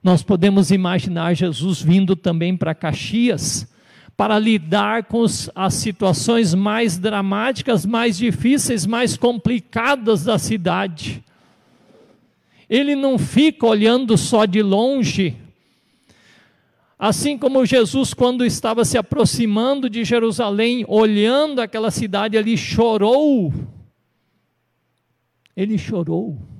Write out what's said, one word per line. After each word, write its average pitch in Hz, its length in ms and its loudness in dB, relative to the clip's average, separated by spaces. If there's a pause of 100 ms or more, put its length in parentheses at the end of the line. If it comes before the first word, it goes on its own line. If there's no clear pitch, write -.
Nós 180 200 4
podemos 196 480 2
imaginar 175 640 0
Jesus 165 440 -2
vindo 185 360 4
também 175 420 -2
para 160 160 -2
Caxias, - 960 -2 (460)
para 214 220 2
lidar 208 640 0
com 226 160 -4
os, - 340 0
as 185 220 -2
situações 202 800 0
mais 208 420 0
dramáticas, 208 880 -2
mais 226 320 0
difíceis, 233 680 0
mais 233 280 -2
complicadas 226 1080 0
da 214 160 0
cidade. 185 840 -4 (1400)
Ele 285 280 0
não 269 240 0
fica 294 480 2
olhando 220 500 2
só 220 280 2
de 208 180 0
longe. 202 760 0 (1600)
Assim 254 400 0
como 262 260 2
Jesus, 247 480 2
quando 247 320 0
estava 233 400 0
se - 140 0
aproximando 240 880 0
de 226 160 -4
Jerusalém, 226 840 0
olhando 220 720 2
aquela 220 320 -4
cidade 208 480 -2
ali, 220 180 0
chorou. 226 960 2 (2000)
Ele 208 220 -2
chorou. 170 640 -4 (200)